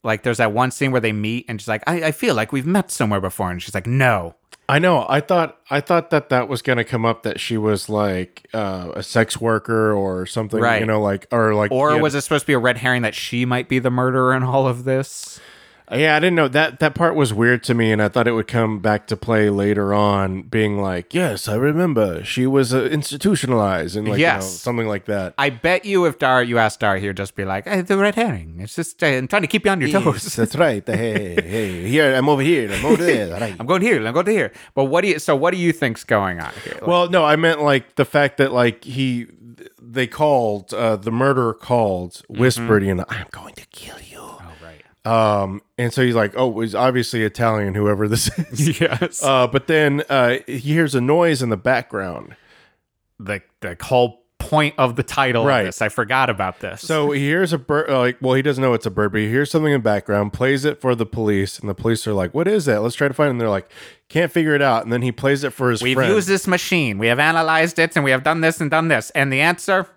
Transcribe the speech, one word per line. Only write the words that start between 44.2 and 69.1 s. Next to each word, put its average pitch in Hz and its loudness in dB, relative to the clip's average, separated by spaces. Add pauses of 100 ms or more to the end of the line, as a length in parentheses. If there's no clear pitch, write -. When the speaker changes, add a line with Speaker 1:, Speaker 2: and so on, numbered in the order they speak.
Speaker 1:
Oh, - -20 (220)
right. 80 -20 (240)
Speaker 2:
Um, 104 2 (160)
and 120 -2
so 135 2
he's 120 4
like, 104 0
"Oh, 120 0
he's 110 -4
obviously 123 0
Italian, 107 0
whoever 104 0
this - 0 (100)
<laughs> 165 -6
is." 147 0
Speaker 1:
Yes. 165 -2
Speaker 2:
Uh, 135 4
but 131 -2
then, 151 2
uh, 127 2 (100)
he 131 -8
hears 147 0
a 127 2
noise 151 2
in 123 -2
the 110 0
background. 98 -4 (840)
Speaker 1:
The, 98 -6 (200)
the 87 -10
whole 123 0 (140)
point 147 0
of 123 0
the 135 -4
title 123 0
Speaker 2:
Right. 131 2
Speaker 1:
of 98 -2
this. - -8
I 107 0
forgot 127 0
about 95 -4
this. 95 -10
Speaker 2:
So 151 0
he 143 -2
hears 160 0
a 151 -2
bird, 147 -2
uh, 135 0
like, 123 0
well, 127 2
he 135 2
doesn't 135 0
know 127 2
it's 113 -4
a 107 -2
bird, 101 0
but 107 0
he 107 -2
hears 135 0
something 156 2
in 135 2
the - -10
background, 104 0
plays 135 0
it 147 -2
for 127 0
the 117 -2
police, 104 -2
and 104 -10
the 95 -4
police 117 -2
are 107 -2
like, 92 -2
"What 165 0
is 208 0
that? 104 2
Let's 120 -2
try 143 0
to 135 -4
find 151 2
it." - 2
And 120 -4
they're 113 0
like, 98 -2 (400)
"Can't 160 0
figure 156 2
it 143 4
out." 120 2
And 117 -4
then 120 0
he 123 -2
plays 139 0
it 135 -4
for 127 0
his 110 0
Speaker 1:
We've 127 0
Speaker 2:
friend. 131 2
Speaker 1:
used 196 0
this 190 0
machine. 165 0
We 113 0
have 120 4
analyzed 160 2
it, 165 2
and 151 0
we 139 2
have 131 2
done 160 0
this 160 0
and 147 -2
done 160 0
this. 123 0